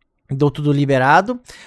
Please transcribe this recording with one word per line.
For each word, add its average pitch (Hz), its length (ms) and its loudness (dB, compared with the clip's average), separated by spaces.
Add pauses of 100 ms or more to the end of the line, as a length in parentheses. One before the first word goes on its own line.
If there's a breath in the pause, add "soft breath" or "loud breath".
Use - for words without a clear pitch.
(300)
Deu 139 200 0
tudo 147 220 -2
liberado, 143 680 0 (260 loud breath)